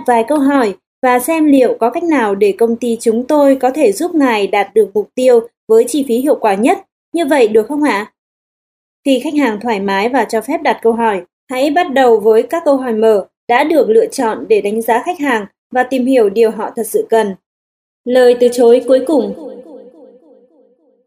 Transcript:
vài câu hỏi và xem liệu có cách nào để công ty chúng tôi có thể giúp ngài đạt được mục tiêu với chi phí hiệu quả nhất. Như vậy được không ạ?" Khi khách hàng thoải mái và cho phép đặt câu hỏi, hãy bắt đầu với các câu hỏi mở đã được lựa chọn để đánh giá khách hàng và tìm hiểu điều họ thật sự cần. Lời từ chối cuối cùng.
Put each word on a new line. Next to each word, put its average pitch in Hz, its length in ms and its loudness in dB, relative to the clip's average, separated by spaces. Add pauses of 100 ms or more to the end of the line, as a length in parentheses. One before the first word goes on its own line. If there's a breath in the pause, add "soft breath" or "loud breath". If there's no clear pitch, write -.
vài 233 220 2
câu 302 100 0
hỏi 269 360 0 (280)
và 247 160 2
xem 311 280 0
liệu 262 340 4
có 233 100 0
cách 339 140 -6
nào 247 300 0
để 202 180 0
công 233 240 -2
ty 233 240 -4
chúng 240 260 -2
tôi 277 300 2
có 262 140 -2
thể 262 220 0
giúp 339 220 -4
ngài 233 320 0
đạt 202 280 -2
được 208 200 2
mục 208 200 -4
tiêu 254 260 4 (280)
với 226 200 4
chi 285 200 -2
phí 233 100 0
hiệu 262 160 0
quả 202 200 0
nhất. 285 240 0 (360)
Như 330 120 -2
vậy 269 220 2
được 214 180 2
không 285 160 -4
ạ?" 214 300 -2 (920)
Khi 262 160 0
khách 294 140 -8
hàng 226 260 -2
thoải 220 200 -4
mái 196 280 -2
và 254 160 0
cho 220 160 -4
phép 320 220 -8
đặt 247 200 -2
câu 226 100 2
hỏi, 220 300 -2 (280)
hãy 269 200 -2
bắt 349 220 -2
đầu 240 280 2
với 220 220 2
các 339 220 -6
câu 277 120 2
hỏi 254 160 -6
mở 214 340 0 (220)
đã 247 160 2
được 302 260 0
lựa 220 160 4
chọn 220 420 -6
để 208 120 2
đánh 208 220 -4
giá 240 200 0
khách 349 160 -6
hàng 233 280 -2 (260)
và 254 100 0
tìm 254 240 -2
hiểu 247 220 2
điều 220 220 2
họ 202 260 -8
thật 214 100 -6
sự 156 240 -4
cần. 214 240 0 (720)
Lời 247 360 4
từ 247 120 4
chối 240 340 4
cuối 262 200 2
cùng. 240 280 -2 (1700)